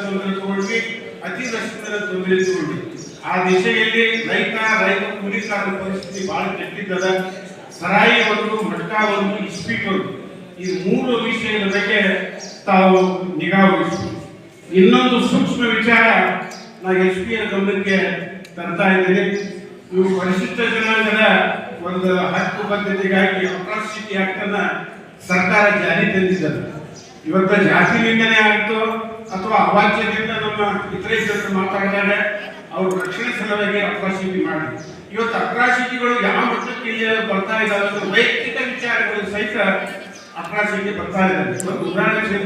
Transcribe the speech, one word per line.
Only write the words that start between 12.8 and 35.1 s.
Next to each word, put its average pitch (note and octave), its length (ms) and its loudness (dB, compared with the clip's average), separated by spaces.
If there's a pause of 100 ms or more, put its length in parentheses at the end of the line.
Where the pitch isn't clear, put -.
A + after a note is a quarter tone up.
ನಿಗಾ F#3 200 2 (120)
ವಹಿಸಿ. - 360 0 (680)
ಇನ್ನೊಂದು A#3+ 400 8 (100)
ಸೂಕ್ಷ್ಮ - 320 2 (160)
ವಿಚಾರ A3+ 300 4 (760)
ನಾ F#3 80 0 (140)
ಎಸ್ F#3 220 2
ಪಿ A#3 100 -4
ಯ G#3+ 160 -2
ಗಮನಕ್ಕೆ G3 460 2 (580)
ತರ್ತಾ F3 380 -2
ಇದ್ದೀನಿ. F#3 300 4 (680)
ಇವು F#3 160 4 (100)
ಪರಿಶಿಷ್ಟ G#3 400 0 (140)
ಜನಾಂಗದ A3 500 2 (680)
ಒಂದು F#3 220 0 (220)
ಹಕ್ಕು F#3+ 300 -2 (100)
ಬದ್ಧತೆಗಾಗಿ F#3+ 840 2
ಅಟ್ರಾಸಿಟಿ G#3 680 -6
ಆಕ್ಟ್ F#3+ 220 -4
ಅನ್ನ G3+ 140 -2 (680)
ಸರ್ಕಾರ F#3 360 4 (180)
ಜಾರಿ F#3+ 320 2
ತಂದಿದ್ದಾರೆ. E3+ 460 2 (680)
ಇವತ್ತ F#3+ 240 4 (160)
ಜಾತಿ - 360 4
ನಿಂದನೆ A3+ 340 4 (100)
ಆಗ್ತೋ G#3+ 320 2 (540)
ಅಥವಾ G#3 220 0 (120)
ಅವಾಚ್ಯದಿಂದ G#3+ 640 2 (120)
ನಮ್ಮ G#3+ 160 -2 (360)
ಇತರೆ G#3+ 200 -2 (100)
ಜನರು G3+ 300 -2
ಮಾತಾಡಿದಾಗ G3 560 0 (640)
ಅವ್ರ F#3 120 0 (120)
ರಕ್ಷಣೆ A3+ 380 -4
ಸಲುವಾಗಿ G3+ 500 -2
ಅಟ್ರಾಸಿಟಿ F#3 600 -2
ಮಾಡಿ, D#3 200 -4 (460)